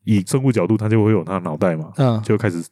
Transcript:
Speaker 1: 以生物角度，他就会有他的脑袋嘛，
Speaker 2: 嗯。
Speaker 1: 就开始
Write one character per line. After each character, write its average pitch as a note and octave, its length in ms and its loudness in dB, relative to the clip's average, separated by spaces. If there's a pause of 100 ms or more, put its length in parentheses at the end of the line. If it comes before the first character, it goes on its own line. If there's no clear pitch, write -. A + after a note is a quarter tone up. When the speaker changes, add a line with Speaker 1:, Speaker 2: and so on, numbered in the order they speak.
Speaker 1:
以 G#2 220 2
生 C3 160 -2
物 C3+ 80 2
角 G#2+ 160 2
度， G#2+ 100 2
他 G#2+ 120 -2
就 A2 160 4
会 G#2+ 80 4
有 G2 120 2
他 F2 100 -6
的 F#2+ 60 -2
脑 E2+ 160 -6
袋 F2+ 200 0
嘛， D#2 200 -8
Speaker 2:
嗯。 A#2+ 260 0
Speaker 1:
就 A2 140 0
开 G#2+ 140 0
始 E2+ 220 -6